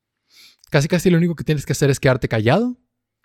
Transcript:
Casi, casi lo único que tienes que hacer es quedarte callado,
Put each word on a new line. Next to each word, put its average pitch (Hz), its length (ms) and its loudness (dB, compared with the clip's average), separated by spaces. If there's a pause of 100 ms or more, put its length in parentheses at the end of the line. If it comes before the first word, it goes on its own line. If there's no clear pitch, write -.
(720)
Casi, 147 160 0
casi 180 220 0
lo 175 80 4
único 170 180 0
que - 100 -12
tienes 151 200 -2
que - 80 -4
hacer 139 160 0
es 135 100 0
quedarte 131 300 0
callado, 156 480 0 (480)